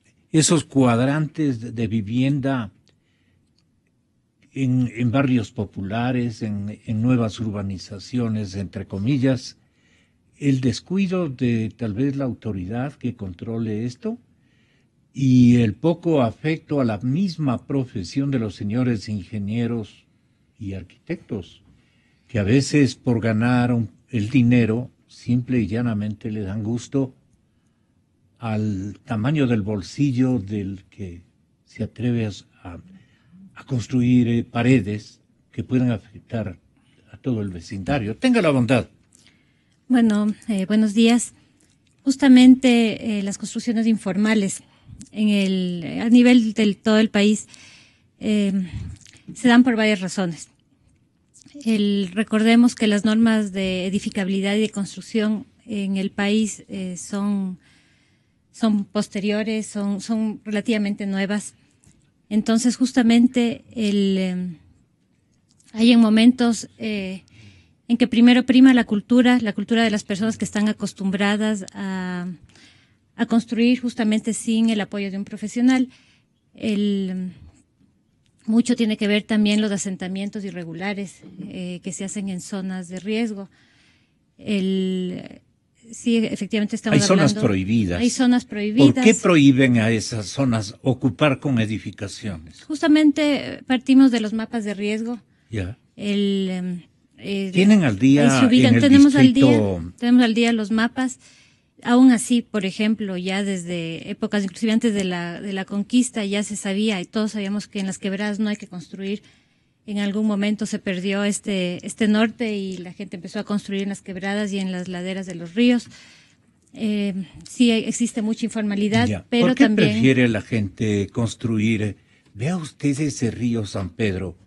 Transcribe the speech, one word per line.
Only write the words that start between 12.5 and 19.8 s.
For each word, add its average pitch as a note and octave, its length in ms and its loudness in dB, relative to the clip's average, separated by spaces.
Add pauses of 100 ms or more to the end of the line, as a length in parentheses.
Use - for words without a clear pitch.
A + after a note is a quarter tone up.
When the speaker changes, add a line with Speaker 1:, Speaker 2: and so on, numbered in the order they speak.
Speaker 1:
que - 240 -8
controle G#2+ 680 -8
esto G#3+ 340 -8 (960)
y B2+ 460 6
el A2 160 2
poco E3 480 0
afecto D3+ 580 -4
a B2+ 60 0
la G#2+ 140 -2
misma C#3+ 680 -4
profesión C3+ 640 -4
de C3 80 -2
los G#2+ 160 -6
señores A2+ 540 -4
ingenieros G#2+ 960 -6 (520)